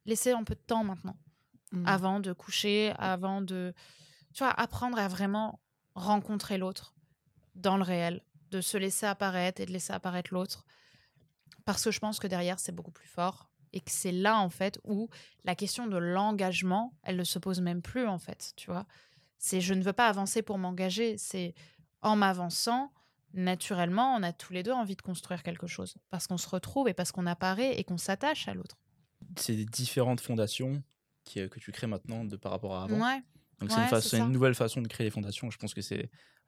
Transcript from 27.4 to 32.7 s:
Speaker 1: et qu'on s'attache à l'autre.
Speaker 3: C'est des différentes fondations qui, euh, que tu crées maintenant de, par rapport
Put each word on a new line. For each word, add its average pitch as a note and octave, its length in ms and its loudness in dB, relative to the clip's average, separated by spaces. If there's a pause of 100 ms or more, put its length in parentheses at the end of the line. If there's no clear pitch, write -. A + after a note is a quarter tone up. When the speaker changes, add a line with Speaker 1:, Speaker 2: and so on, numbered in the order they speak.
Speaker 1:
et G3 60 -2
qu'on F3 140 -4
s'attache C4 500 0
à G3+ 60 -6
l'autre. - 240 -12 (580)
Speaker 3:
C'est - 180 0
des G#2+ 120 0
différentes B2 560 0
fondations C3 600 0 (420)
qui, - 160 -8
euh, F#2+ 80 -4
que - 120 -16
tu - 120 -14
crées - 140 -6
maintenant A2+ 380 -4
de, G2+ 120 -6
par F#2 160 -6
rapport G2 240 -4